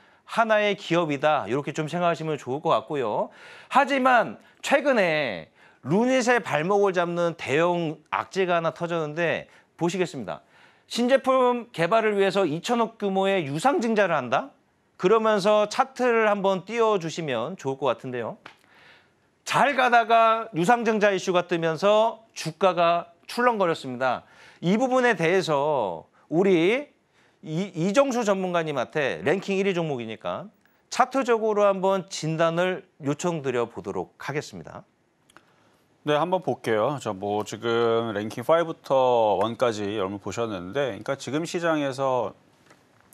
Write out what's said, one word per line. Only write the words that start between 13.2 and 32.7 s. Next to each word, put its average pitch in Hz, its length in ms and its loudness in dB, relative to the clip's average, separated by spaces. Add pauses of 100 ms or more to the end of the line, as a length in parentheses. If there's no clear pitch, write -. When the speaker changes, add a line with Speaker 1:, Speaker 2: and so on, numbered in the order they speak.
Speaker 1:
유상증자를 208 680 0
한다? 143 360 0 (480)
그러면서 214 720 4
차트를 247 580 2
한번 190 380 0
띄워주시면 175 880 -2
좋을 135 220 -6
것 143 80 -2
같은데요. 123 500 -4 (1080)
잘 247 280 2
가다가 226 800 4
유상증자 208 580 4
이슈가 180 340 0
뜨면서 190 800 2 (100)
주가가 170 760 0 (140)
출렁거렸습니다. 147 960 0 (380)
이 185 180 0
부분에 247 380 2
대해서 147 880 0 (220)
우리 185 600 2 (540)
이-, 175 320 -6
이정수 220 500 2
전문가님한테 156 1000 -2
랭킹 190 340 0
일 196 80 0
위 196 80 0
종목이니까 120 720 -6 (440)
차트적으로 226 720 0
한번 190 440 2
진단을 165 760 -2 (180)